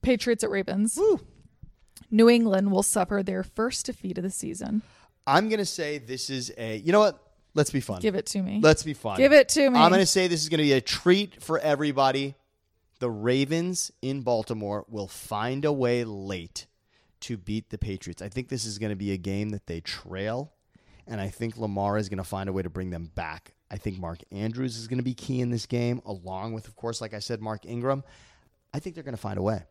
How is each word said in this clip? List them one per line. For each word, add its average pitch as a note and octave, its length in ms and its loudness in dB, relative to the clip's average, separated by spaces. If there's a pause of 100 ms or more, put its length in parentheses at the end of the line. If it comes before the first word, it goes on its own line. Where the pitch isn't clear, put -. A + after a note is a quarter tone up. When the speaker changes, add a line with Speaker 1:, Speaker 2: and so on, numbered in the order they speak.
Speaker 1:
Patriots A#3+ 420 2
at G#3+ 60 -2
Ravens. G3+ 480 -2
Speaker 2:
Woo. G4+ 240 4 (880)
Speaker 1:
New A3+ 180 8
England G3+ 420 4
will G3 120 2
suffer G3 400 0
their F#3 200 -4
first - 420 -4
defeat F#3+ 320 -8
of F3+ 60 -6
the F#3+ 60 -4
season. G#3 520 -6 (440)
Speaker 2:
I'm F3 240 4
gonna G#3 160 0
say D3+ 320 -4
this B2+ 320 -8
is B2+ 280 -6
a, A2+ 200 -6
you C#3+ 140 0
know G3+ 80 8
what? G#3 220 4 (340)
Let's D3+ 160 2
be C#3 80 0
fun. F#2+ 220 -6
Speaker 1:
Give - 140 0
it - 120 -4
to G3 140 -4
me. G3+ 200 -2
Speaker 2:
Let's D#3 220 8
be D#3 100 -4
fun. G#2+ 240 -4
Speaker 1:
Give C4+ 140 8
it C#4+ 180 10
to C#4 200 4
me. B3 100 4
Speaker 2:
I'm D#3+ 100 10
gonna F#3+ 160 6
say F#3 220 2
this E3 160 0
is D#3 60 -6
gonna D#3 140 2
be C#3+ 100 6
a C3 80 4
treat - 600 2
for D#3+ 180 -2
everybody. C#3 760 2 (640)
The B2 100 -2
Ravens C#3 800 0 (100)
in C3+ 200 -4
Baltimore A2 680 -2
will G#2 180 -8
find B2 580 -6
a D3 80 2
way B2 300 0
late G2 640 -10 (540)
to A#2 160 -8
beat G#2 320 -6
the G#2+ 80 -12
Patriots. F#2+ 440 -8
I G2+ 80 -10
think B2 200 -8
this B2+ 160 -6
is G#2 120 -10
gonna G#2 180 -4
be G2 180 -4
a F#2+ 40 -2
game G2 320 -4
that G#2 180 -8
they E2 140 -8
trail, G#2+ 680 -8 (560)
and A2+ 120 -8
I G2 100 -4
think A2+ 280 -6
Lamar G2+ 400 0
is G2+ 120 -2
gonna F#2 140 -6
find G2 260 -6
a F#2+ 40 -4
way F#2+ 80 -2
to F2 80 -4
bring F#2 220 -6
them E2+ 240 -8
back. D#2+ 380 -10 (180)
I G2+ 60 -10
think G2 200 -6
Mark F2 220 -8 (120)
Andrews A2+ 460 -6
is A2+ 100 -14
gonna B2+ 140 -4
be B2+ 140 -2
key B2+ 260 -4
in B2 80 0
this A#2 160 -2
game, A#2+ 400 -2
along F#2+ 480 -8
with, A2 140 -10
of - 80 -20
course, A#2 260 -6
like A2 140 -10
I G#2 40 -8
said, G#2+ 220 -6
Mark A2 240 -8
Ingram. C3 380 -2 (680)
I C#3 60 -4
think F3 160 -12
they're E3 80 -14
gonna C3+ 140 -10
find G2+ 220 -6
a - 40 -2
way. G#2 280 0